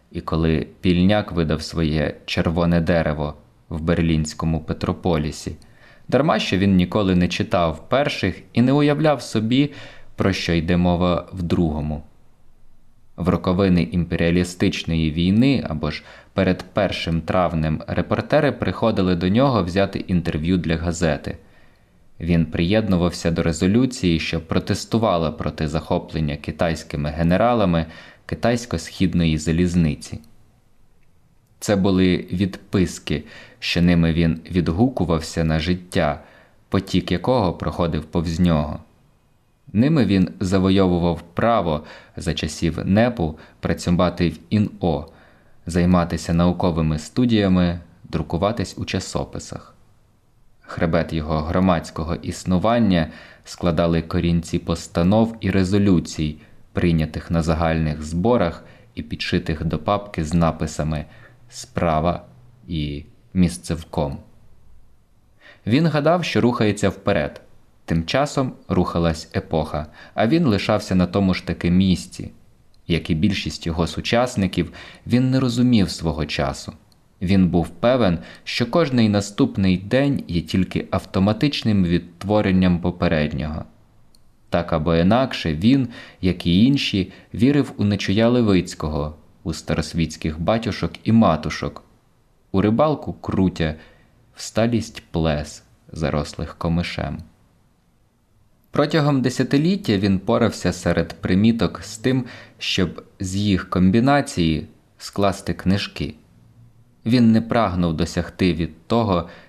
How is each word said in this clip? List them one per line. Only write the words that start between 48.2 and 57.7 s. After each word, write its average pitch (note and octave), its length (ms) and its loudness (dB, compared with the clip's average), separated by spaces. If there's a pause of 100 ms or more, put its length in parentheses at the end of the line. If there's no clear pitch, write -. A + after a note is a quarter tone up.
у - 60 -8
часописах. - 880 -8 (960)
Хребет E2 420 -2
його D#2+ 260 -2
громадського E2+ 760 0
існування F#2 960 0 (340)
складали E2+ 580 0
корінці E2+ 560 -2
постанов F#2 840 0
і G2 100 -2
резолюцій, F#2 840 0 (360)
прийнятих E2 580 0
на E2+ 120 2
загальних D#2+ 600 0